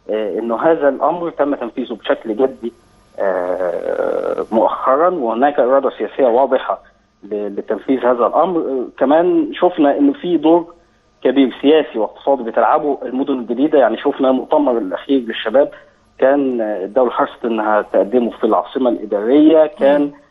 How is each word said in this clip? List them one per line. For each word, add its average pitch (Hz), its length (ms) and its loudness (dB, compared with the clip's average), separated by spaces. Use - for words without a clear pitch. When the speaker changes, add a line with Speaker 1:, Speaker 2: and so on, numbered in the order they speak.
Speaker 1:
آه، 107 280 -2
إنه 113 240 -4
هذا 156 260 2
الأمر 156 420 -2
تم 143 240 -2
تنفيذه 120 400 -8
بشكل 110 420 -4
جدي، 120 360 -2
آه، 90 1300 -4
مؤخرا، 131 580 2
وهناك 139 500 -2
إرادة 127 300 2
سياسية 123 360 -2
واضحة 123 540 0
ل-، 104 160 -4
لتنفيذ 110 420 -4
هذا 120 280 2
الأمر. 165 340 0
آه، 127 240 -4
كمان 160 560 2
شفنا 160 440 2
إنه 143 140 4
في 175 240 -2
دور 160 380 2
كبير 131 400 2
سياسي 143 360 2
واقتصادي 127 440 -2
بتلعبه 123 600 0
المدن 131 320 -4
الجديدة. 127 440 0
يعني 113 180 4
شفنا 139 340 0
المؤتمر 131 480 0
الأخير 110 420 -2
للشباب 113 480 -2
كان، 131 420 2
آه، 104 240 -4
الدولة 117 260 0
حرصت - 340 -4
إنها 107 380 0
تقدمه 107 480 0
في - 140 -4
العاصمة 120 460 0
الإدارية، 139 760 4
كان 143 340 2
Speaker 2:
مم. 143 120 -4